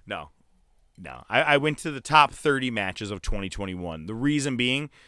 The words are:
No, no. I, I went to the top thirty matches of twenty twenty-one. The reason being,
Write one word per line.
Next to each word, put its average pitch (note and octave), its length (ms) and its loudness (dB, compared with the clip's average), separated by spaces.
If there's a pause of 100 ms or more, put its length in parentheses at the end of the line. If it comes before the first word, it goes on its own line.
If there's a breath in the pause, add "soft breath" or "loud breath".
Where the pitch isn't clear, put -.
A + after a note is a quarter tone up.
No, E2+ 240 -10 (720)
no. C2 300 -14
I, A#2 120 4
I D3 160 6
went D3 220 -2
to E3 100 -6
the C3+ 100 -6
top C#3+ 320 6
thirty C3 380 0
matches G2+ 400 -4
of G2+ 140 -8
twenty G2 260 -2
twenty-one. F2+ 560 -8
The G#2 80 -8
reason C#3 420 0
being, C3 360 0 (160 soft breath)